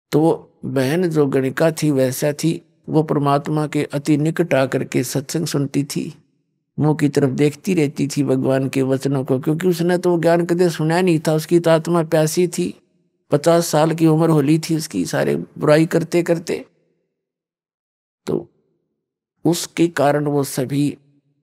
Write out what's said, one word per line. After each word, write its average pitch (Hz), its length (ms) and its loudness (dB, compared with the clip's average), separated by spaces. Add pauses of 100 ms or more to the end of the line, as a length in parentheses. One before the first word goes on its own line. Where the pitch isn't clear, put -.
(120)
तो 151 80 2
वो - 460 0
बहन 135 440 0
जो 151 160 2
गणिका 135 480 0
थी, 151 180 0
वैसा 131 420 0
थी, 160 280 -2 (280)
वो 151 140 2
परमात्मा 151 640 0
के 147 160 -2
अति 147 340 -2
निकट 160 360 0
आकर 135 300 0
के 131 200 -2
सत्संग 143 440 -6
सुनती 139 380 -2
थी, - 280 -8 (640)
मुंह 151 180 2
की 147 140 0
तरफ 139 200 2
देखती 147 440 -2
रहती 143 340 0
थी 139 160 -2
भगवान 131 460 0
के 135 140 -2
वचनों 135 400 -2
को, 131 160 -2
क्योंकि 160 280 -2
उसने 175 300 0
तो 180 140 0
वो 170 100 0
ज्ञान 170 240 2
कदे 175 240 2
सुना 160 320 0
नहीं 170 180 2
था। 156 140 0
उसकी 160 260 2
तो 165 120 2
आत्मा 165 340 2
प्यासी 165 420 2
थी, 180 260 -4 (580)
पचास 170 360 2
साल 160 240 2
की 165 160 2
उम्र 160 220 4
होली 151 300 2
थी 160 160 -4
उसकी, - 300 -4
सारे 139 300 -2
बुराई 160 500 2
करते 170 380 0
करते। - 420 -4 (1600)
तो - 200 -4 (1000)
उसके 165 420 0
कारण 147 380 0
वो 143 180 0
सभी 139 540 -2 (460)